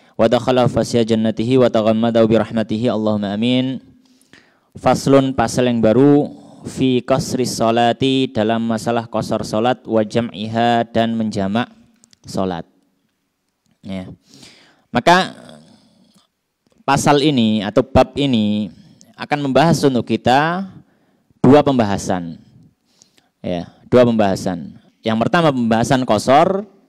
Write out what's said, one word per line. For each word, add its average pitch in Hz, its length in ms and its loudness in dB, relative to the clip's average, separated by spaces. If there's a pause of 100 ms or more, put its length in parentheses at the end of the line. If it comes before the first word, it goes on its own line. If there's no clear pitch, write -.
(180)
wa 107 120 2
dakhala 123 400 2
fasya 117 320 0
jannatihi 110 560 0
wa 123 120 4
taghammadahu 113 600 2
bi 113 80 4
rahmatihi, 110 560 -2
Allahumma 107 400 -2
amin. 127 640 -4 (800)
Faslun, 135 560 2
pasal 123 400 0
yang 117 80 -2
baru, 135 480 4 (400)
fi 127 320 -2
qasri 131 480 -2
sholati, 120 800 0
dalam 113 320 -2
masalah 113 480 -4
qasar 110 320 -4
sholat, 113 480 -2
wa 110 160 0
jam'iha, 117 880 -2
dan 113 240 -2
menjamak 104 480 -4 (640)
sholat. 90 340 -6 (1200)
Ya. 95 240 -12 (880)
Maka 170 400 2 (1500)
pasal 143 400 2
ini 110 400 0
atau 107 160 0
bab 127 340 0
ini 107 540 -2 (480)
akan 143 320 -4
membahas 139 320 2
untuk 131 240 0
kita 156 640 -2 (720)
dua 139 240 6
pembahasan. 98 720 -2 (1040)
Ya, 87 320 -8 (160)
dua 123 160 6
pembahasan. 98 720 -2 (240)
Yang 113 240 -4
pertama 170 240 2
pembahasan 120 560 0
qasar 156 640 2 (200)